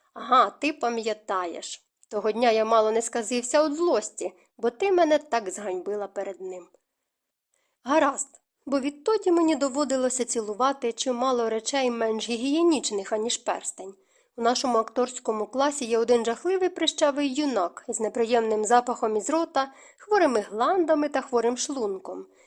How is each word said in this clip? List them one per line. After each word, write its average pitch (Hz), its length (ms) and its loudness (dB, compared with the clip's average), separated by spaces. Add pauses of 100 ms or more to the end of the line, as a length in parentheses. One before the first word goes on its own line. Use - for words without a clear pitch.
(140)
«Ага, 233 360 4
ти 294 220 -4
пам'ятаєш. 214 1120 -4 (240)
Того 214 220 -2
дня 233 180 2
я 220 140 4
мало 220 260 4
не 226 120 2
сказився 247 640 0
від 294 100 -2
злості, 320 580 0 (260)
бо 233 120 -2
ти 392 220 0
мене 311 260 4
так 233 320 -4
зганьбила 202 560 -6
перед 196 340 -10
ним». 180 280 -12 (1120)
«Гаразд, 269 460 2 (380)
бо 277 140 -2
відтоді 370 500 -2
мені 330 260 4
доводилося 254 680 0
цілувати 240 680 -2
чимало 240 580 -2
речей 247 400 -2
менш 220 380 -2
гігієнічних, 247 840 0
аніж 220 240 -2
перстень. 190 580 -8 (420)
У 233 60 -6
нашому 240 360 2
акторському 220 680 -2
класі 277 380 -2
є 226 140 0
один 233 260 2
жахливий 359 440 0
прищавий 294 680 0
юнак 254 540 -2
із 226 120 -6
неприємним 220 640 0
запахом 240 520 2
із 208 140 -4
рота, 302 420 -2 (260)
хворими 320 420 2
гландами 294 680 0
та 285 120 -2
хворим 240 360 0
шлунком, 196 680 -6 (200)